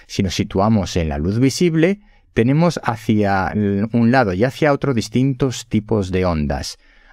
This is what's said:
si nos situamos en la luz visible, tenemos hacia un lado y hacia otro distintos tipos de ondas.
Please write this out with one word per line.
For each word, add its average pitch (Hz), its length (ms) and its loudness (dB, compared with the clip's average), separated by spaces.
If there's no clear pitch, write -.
si - 160 -4
nos 92 120 -2
situamos 101 600 0
en 82 140 0
la 71 80 -4
luz 92 200 -2
visible, 160 640 2
tenemos 143 480 2
hacia 104 680 0
un 117 200 2
lado 107 200 2
y 92 120 0
hacia 143 280 0
otro 135 220 -2
distintos 127 720 -2
tipos 104 460 -2
de 92 120 0
ondas. 76 540 -2